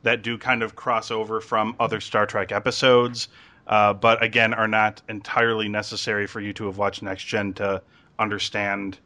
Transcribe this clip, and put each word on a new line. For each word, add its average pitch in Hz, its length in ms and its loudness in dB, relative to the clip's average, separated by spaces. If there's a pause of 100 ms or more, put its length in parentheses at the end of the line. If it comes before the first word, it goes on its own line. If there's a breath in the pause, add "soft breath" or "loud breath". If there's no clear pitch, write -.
that 117 200 0
do 117 140 -4
kind 117 260 0
of 107 120 -4
cross 117 380 -2
over 110 280 -4
from 110 380 -2
other 110 220 -2
Star 104 260 0
Trek 98 240 -4
episodes, 120 800 2 (400 loud breath)
uh, 104 240 6
but 113 280 4
again, 113 320 4
are 110 140 2
not 107 420 2
entirely 110 600 0
necessary 104 580 -4
for 107 140 -10
you 101 140 -8
to 110 120 -8
have 98 100 -6
watched 101 260 -2
Next 95 200 -8
Gen 101 320 -2
to 98 260 -2 (380 soft breath)
understand 101 880 -4